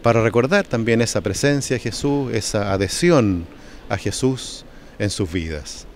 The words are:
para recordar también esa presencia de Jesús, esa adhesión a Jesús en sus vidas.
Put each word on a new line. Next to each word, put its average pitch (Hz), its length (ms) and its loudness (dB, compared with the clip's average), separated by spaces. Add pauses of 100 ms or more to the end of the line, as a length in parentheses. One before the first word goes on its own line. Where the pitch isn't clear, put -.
para 117 220 4
recordar 127 420 2
también 117 380 2
esa 110 180 0
presencia 131 540 0
de 117 40 -4
Jesús, 135 540 -2
esa 101 400 0
adhesión 98 720 2 (440)
a 98 80 -2
Jesús - 680 -4 (320)
en 104 140 -2
sus 90 200 -4
vidas. 82 540 -6 (100)